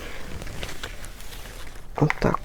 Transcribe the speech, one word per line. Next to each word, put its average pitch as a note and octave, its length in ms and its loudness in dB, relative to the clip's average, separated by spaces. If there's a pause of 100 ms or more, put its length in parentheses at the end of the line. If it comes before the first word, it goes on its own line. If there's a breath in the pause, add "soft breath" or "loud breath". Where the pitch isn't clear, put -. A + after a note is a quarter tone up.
(2000 loud breath)
Отак - 500 6